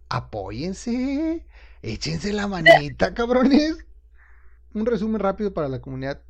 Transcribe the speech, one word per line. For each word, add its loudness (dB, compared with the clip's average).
a-, -4
apóyense, -6
échense -6
la -4
manita, 6
cabrones". 2
Un -4
resumen -2
rápido -2
para -4
la -6
comunidad -8